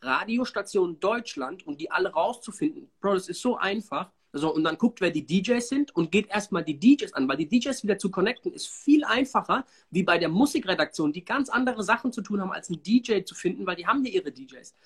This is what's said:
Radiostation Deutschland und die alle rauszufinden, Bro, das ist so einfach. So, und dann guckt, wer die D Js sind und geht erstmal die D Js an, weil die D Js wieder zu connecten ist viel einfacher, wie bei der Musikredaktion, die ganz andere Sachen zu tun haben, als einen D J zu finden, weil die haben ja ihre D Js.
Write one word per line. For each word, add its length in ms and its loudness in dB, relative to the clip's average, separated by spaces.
Radiostation 960 -2
Deutschland 640 -4
und 140 -10
die 100 -8
alle 220 0
rauszufinden, 800 -2
Bro, 140 2
das 140 -2
ist 120 -10
so 160 0
einfach. 540 -4
So, 160 0
und 120 0
dann 140 0
guckt, 220 2
wer 120 2
die 120 -4
D 180 2
Js 260 0
sind 260 0
und 160 0
geht 180 2
erstmal 360 -2
die 120 -4
D 220 8
Js 140 -6
an, 160 0
weil 80 0
die 100 -2
D 120 2
Js 260 -2
wieder 140 2
zu 120 -2
connecten 420 -2
ist 140 -12
viel 380 4
einfacher, 600 0
wie 100 2
bei 160 4
der 100 0
Musikredaktion, 840 0
die 120 -12
ganz 240 -2
andere 360 -2
Sachen 260 0
zu 100 -6
tun 200 -4
haben, 100 -6
als 180 -10
einen 140 -6
D 140 6
J 280 2
zu 120 -16
finden, 280 -4
weil 120 -2
die 100 -12
haben 180 2
ja 60 -4
ihre 220 -2
D 100 -18
Js. 320 -20